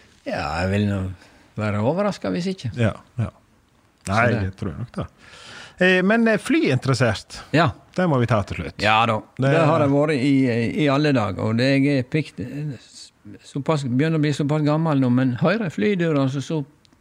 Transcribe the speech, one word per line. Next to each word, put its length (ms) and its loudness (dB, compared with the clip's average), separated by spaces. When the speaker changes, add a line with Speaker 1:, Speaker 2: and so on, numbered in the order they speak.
Speaker 1:
Ja, 340 -4
jeg 100 -2
vil 180 0
nå 220 -4
være 240 -4
overrasket 520 -2
hvis 140 -4
ikke. 300 -6
Speaker 2:
Ja, 160 0
ja. 100 -2
Nei, 200 2
Speaker 1:
Så 40 2
det 120 0
Speaker 2:
jeg 140 -6
tror 220 -8
nok 140 -12
det. 140 -8
Eh, 240 4
men, 260 2
eh, 100 2
flyinteressert, 1040 0
Speaker 1:
Ja. 180 4
Speaker 2:
det 140 0
må 120 2
vi 60 2
ta 160 2
til 160 -10
slutt. 200 -10
Speaker 1:
Ja 280 4
da. 140 -2
Speaker 2:
Det 140 0
Speaker 1:
Det 160 4
har 140 4
jeg 100 2
vært 240 2
i, 680 2
i 40 2
alle 240 2
dager, 300 0
og 140 0
det, 260 2
jeg 160 2
er 60 0
pikt-, 760 -6
såpass, 420 -4
begynner 340 0
å 40 2
bli 100 2
såpass 300 -2
gammel 380 2
nå, 100 2
men 260 2
hører 300 0
jeg 60 -6
flydøra, 580 0
så, 120 -4
så 220 -4